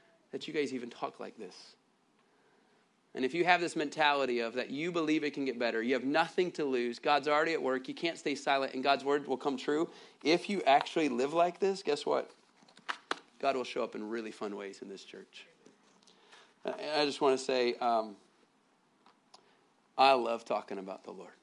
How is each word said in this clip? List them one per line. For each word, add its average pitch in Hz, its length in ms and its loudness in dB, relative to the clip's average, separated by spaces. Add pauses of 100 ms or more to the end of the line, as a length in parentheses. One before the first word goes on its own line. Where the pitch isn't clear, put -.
(320)
that 139 160 -8
you 156 60 -10
guys 139 200 -2
even 120 160 -6
talk - 300 -8
like 101 180 -14
this. - 380 -16 (1400)
And 131 100 -2
if 127 80 -2
you 170 100 2
have 175 160 6
this 170 160 -2
mentality 143 640 2
of 117 140 -2
that 120 160 -4
you 156 220 -4
believe 156 320 0
it 147 100 -2
can 143 120 -4
get 120 120 -4
better, 113 240 0
you 127 140 0
have 120 80 -2
nothing 160 500 0
to 156 120 -2
lose, 120 340 0
God's 147 280 2
already 156 260 4
at - 80 -2
work, 131 260 -2
you 139 80 -8
can't 170 220 -4
stay 147 180 -2
silent, 139 400 0
and 131 80 -4
God's 139 200 4
word 143 240 0
will 131 100 -2
come 135 200 -2
true. 151 320 0 (340)
If 170 260 2
you 190 180 -2
actually 156 420 4
live 127 240 0
like 170 260 2
this, 190 220 0
guess 147 240 -2
what? 147 240 0 (1120)
God 135 160 2
will 127 80 -2
show 120 200 -2
up 110 120 -6
in 107 120 -6
really 110 240 -6
fun 101 240 -8
ways 98 260 -10
in 98 80 -14
this 95 140 -14
church. - 440 -20 (1160)
I, - 380 -2
I 147 40 4
just 135 140 -2
wanna 135 180 6
say, 127 380 2
um, 110 400 0 (1800)
I 135 160 8
love 117 320 0
talking 104 320 -4
about 95 260 -10
the - 80 -16
Lord. 92 200 -16 (120)